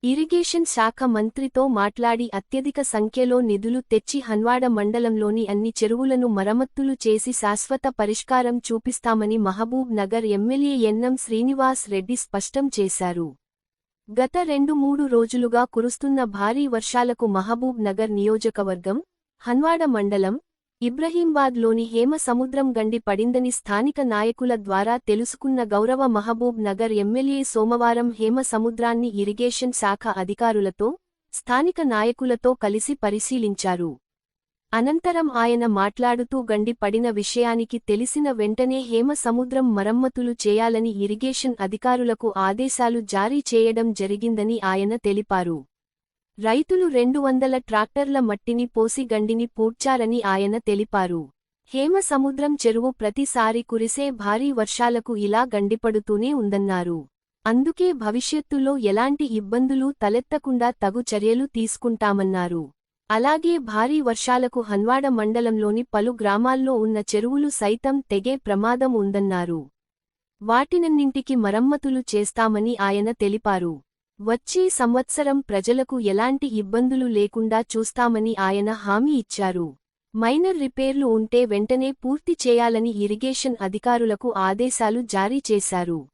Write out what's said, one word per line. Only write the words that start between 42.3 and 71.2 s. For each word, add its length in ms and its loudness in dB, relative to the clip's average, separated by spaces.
ఆదేశాలు 640 0
జారీ 400 -2
చేయడం 400 4
జరిగిందని 680 -2
ఆయన 320 0
తెలిపారు. 640 -2
రైతులు 500 2
రెండు 320 2
వందల 380 2
ట్రాక్టర్ల 600 0
మట్టిని 460 -2
పోసి 380 -2
గండిని 320 0
పూడ్చారని 800 0
ఆయన 320 0
తెలిపారు. 640 -2
హేమ 280 2
సముద్రం 560 0
చెరువు 360 0
ప్రతిసారి 720 -2
కురిసే 500 -2
భారీ 400 -2
వర్షాలకు 640 0
ఇలా 260 2
గండిపడుతూనే 880 0
ఉందన్నారు. 640 0
అందుకే 460 2
భవిష్యత్తులో 840 -2
ఎలాంటి 560 2
ఇబ్బందులు 540 0
తలెత్తకుండా 720 0
తగు 320 -2
చర్యలు 340 2
తీసుకుంటామన్నారు. 1120 0
అలాగే 480 2
భారీ 440 0
వర్షాలకు 600 0
హన్వాడ 460 0
మండలంలోని 840 0
పలు 280 0
గ్రామాల్లో 540 2
ఉన్న 220 0
చెరువులు 360 0
సైతం 500 0
తెగే 360 -2
ప్రమాదం 580 0
ఉందన్నారు. 640 0
వాటినన్నింటికి 920 0